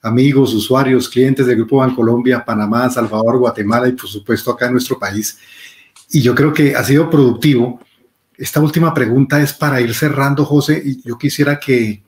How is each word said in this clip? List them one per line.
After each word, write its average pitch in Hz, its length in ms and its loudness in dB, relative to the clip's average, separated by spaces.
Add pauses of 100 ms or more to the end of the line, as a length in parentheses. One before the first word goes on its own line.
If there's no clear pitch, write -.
amigos, 127 540 2
usuarios, 127 520 0
clientes 131 380 0
del 123 120 2
Grupo 113 200 0
Bancolombia, 123 640 0
Panamá, 113 460 -2
Salvador, 113 480 -2
Guatemala 117 500 0
y 127 60 2
por 95 160 -12
supuesto 107 420 -4
acá - 140 -4
en 123 80 -2
nuestro 123 240 -2
país. 104 400 -8 (720)
Y 147 140 2
yo 123 100 2
creo 139 180 2
que 147 240 0
ha 117 80 -2
sido 151 260 2
productivo. 127 720 2 (560)
Esta - 240 -4
última 160 340 2
pregunta 135 460 2
es 143 140 0
para 139 260 -2
ir 117 140 -2
cerrando, 143 520 0
José, 147 380 0
y 135 200 -6
yo 120 140 -10
quisiera 143 420 -2
que 113 480 -2